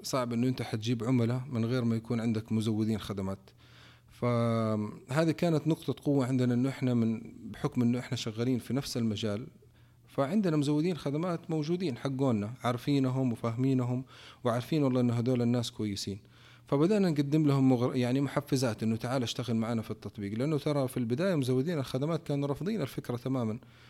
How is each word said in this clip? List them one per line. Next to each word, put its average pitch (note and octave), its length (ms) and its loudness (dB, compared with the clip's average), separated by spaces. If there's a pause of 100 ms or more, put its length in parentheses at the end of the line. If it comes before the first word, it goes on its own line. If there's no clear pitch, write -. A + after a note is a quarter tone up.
صعب B2 300 -2
إنه A#2+ 140 2
أنت B2+ 140 -2
حتجيب A2+ 420 -2
عملاء B2 460 2
من A#2 160 0
غير B2 180 0
ما A2+ 120 2
يكون A2+ 240 -2
عندك A2 320 -2
مزودين A2 480 0
خدمات. F#2+ 400 -6 (720)
فهذه A#2 1200 0
كانت D#3 360 0
نقطة D3+ 360 0
قوة C#3 220 2
عندنا، B2 280 2
إنه B2 160 2
إحنا B2+ 240 0
من، A2+ 280 2 (300)
بحكم A2 300 -2
إنه A#2+ 180 2
إحنا - 180 -6
شغالين A#2+ 420 -2
في - 140 -6
نفس - 240 -4
المجال، A2+ 500 -2 (600)
فعندنا D#3 500 0
مزودين D3+ 400 2
خدمات E3 540 -4
موجودين D#3+ 460 -2
حقونا، B2+ 560 0 (100)
عارفينهم C3 680 2
وفاهمينهم B2 720 0 (380)
وعارفين B2 400 0
والله B2+ 180 2
إنه A#2+ 120 4
هذول A#2+ 280 2
الناس A#2+ 300 0
كويسين. G2+ 480 -6 (480)
فبدأنا F#3 420 4
نقدم D3 380 2
لهم C3+ 220 6
مغر-، B2+ 260 4
يعني B2+ 260 2
محفزات، C3 640 0
إنه A2 120 2
تعال B2 280 -2
اشتغل A#2 320 -4
معنا A2+ 260 0
في G#2+ 100 -10
التطبيق، G#2 460 -6
لأنه D3 200 0
ترى C#3+ 300 0
في - 100 -4
البداية C3 380 0
مزودين C3+ 440 0
الخدمات D3 440 -2
كانوا C#3+ 240 -2
رافضين D#3+ 340 -2
الفكرة C3 360 -6
تمامًا. A#2+ 420 -2 (300)